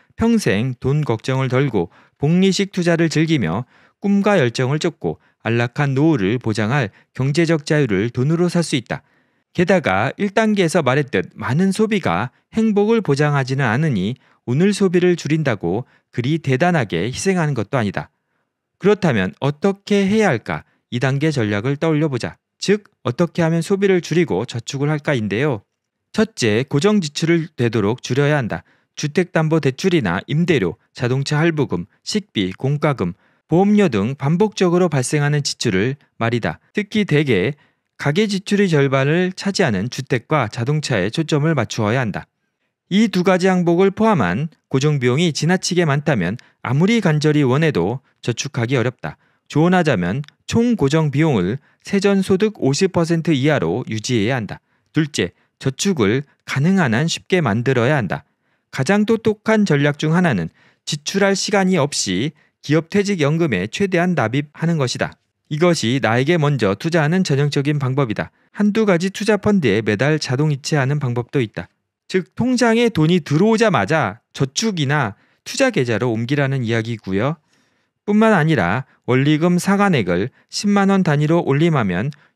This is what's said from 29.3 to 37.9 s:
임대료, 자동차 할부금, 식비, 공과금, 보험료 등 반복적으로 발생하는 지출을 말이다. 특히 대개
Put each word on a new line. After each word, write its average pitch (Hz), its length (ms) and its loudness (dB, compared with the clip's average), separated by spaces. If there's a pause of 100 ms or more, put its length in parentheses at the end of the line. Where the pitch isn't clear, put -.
임대료, 147 500 0 (180)
자동차 135 440 -2
할부금, 147 480 -2 (160)
식비, 104 540 -4
공과금, 139 560 -2 (360)
보험료 202 400 4
등 110 280 -2
반복적으로 180 720 0
발생하는 147 540 0
지출을 120 540 -2 (220)
말이다. 113 420 -2 (120)
특히 208 320 -2
대개 139 480 0 (460)